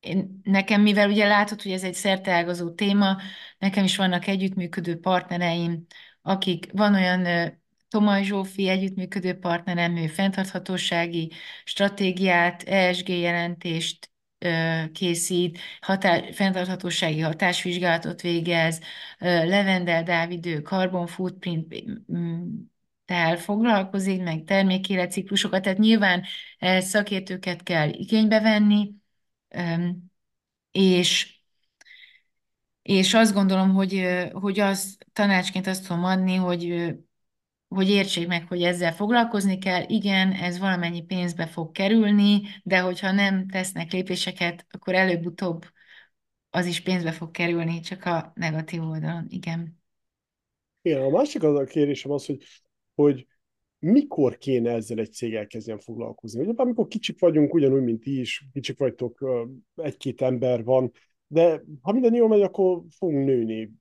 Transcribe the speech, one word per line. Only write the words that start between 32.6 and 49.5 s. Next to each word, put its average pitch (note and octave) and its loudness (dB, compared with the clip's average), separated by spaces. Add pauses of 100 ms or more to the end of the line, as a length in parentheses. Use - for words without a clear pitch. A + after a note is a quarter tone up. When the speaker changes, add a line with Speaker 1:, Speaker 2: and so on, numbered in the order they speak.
Speaker 1:
és F#3+ 2
azt A3 6
gondolom, F#3+ 4
hogy, F#3+ 0
ö, F3+ -2
hogy G3 -4
az G3 -2 (140)
tanácsként F#3+ 0
azt F#3+ -6
tudom F3+ -2
adni, F#3 2
hogy, F3+ -2
ö, E3+ -4 (800)
hogy F#3+ 0
értsék F#3+ 2
meg, F3 -4
hogy F3 -2
ezzel F3 0
foglalkozni G#3 0
kell. F#3 -2
Igen, F#3+ 2
ez F3+ -4
valamennyi F3 -4
pénzbe F3 -6
fog E3 -10
kerülni, G#3 4 (200)
de F#3 0
hogyha F#3 -2
nem F#3+ 0
tesznek F#3 -6
lépéseket, F3+ -4
akkor - -6
előbb-utóbb F3 0 (840)
az F3 0
is F3 -4
pénzbe F3 -2
fog D#3+ -12
kerülni, E3+ -2
csak F3+ -14
a E3+ -2
negatív D#3+ -6
oldalon. D#3+ -6
Igen. E3+ -10 (1000)